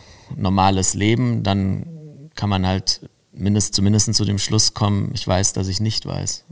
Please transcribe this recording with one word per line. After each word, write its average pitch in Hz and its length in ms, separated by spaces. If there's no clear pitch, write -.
normales 95 600
Leben, 113 480
dann 120 920
kann 104 140
man 95 180
halt - 420
mindest-, 101 420
zumindest 104 400
zu 104 100
dem 98 140
Schluss - 340
kommen, 104 420
ich - 140
weiß, 95 240
dass 95 160
ich 92 120
nicht 107 260
weiß. 95 440